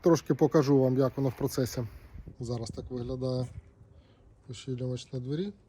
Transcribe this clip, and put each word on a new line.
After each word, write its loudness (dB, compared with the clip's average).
трошки 4
покажу 6
вам, 4
як 2
воно 0
в -4
процесі. -2
Зараз -6
так -10
виглядає -4
ущільнювач -8
на -6
двері. -4